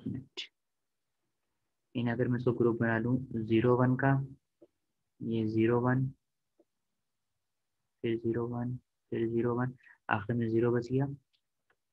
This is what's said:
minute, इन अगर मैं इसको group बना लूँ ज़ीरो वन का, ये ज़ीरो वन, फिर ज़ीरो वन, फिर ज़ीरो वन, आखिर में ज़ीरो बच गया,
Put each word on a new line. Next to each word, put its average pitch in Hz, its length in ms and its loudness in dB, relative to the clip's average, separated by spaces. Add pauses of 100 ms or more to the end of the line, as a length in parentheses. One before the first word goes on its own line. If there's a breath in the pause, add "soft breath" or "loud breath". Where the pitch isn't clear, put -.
minute, - 340 -10 (1500)
इन 120 160 -2
अगर 120 160 0
मैं 123 120 0
इसको 127 140 2
group 117 260 2
बना 117 180 2
लूँ 120 200 0 (200)
ज़ीरो 113 400 4
वन 127 180 4
का, 135 160 2 (1120)
ये 113 260 -2
ज़ीरो 110 320 2
वन, 127 260 2 (2000)
फिर 117 140 0
ज़ीरो 117 300 -2
वन, 120 280 -6 (360)
फिर 117 160 -2
ज़ीरो 117 280 0
वन, 127 180 -2 (360 soft breath)
आखिर 110 260 -2
में 117 140 -2
ज़ीरो 117 220 2
बच 120 200 -2
गया, 135 160 0 (840)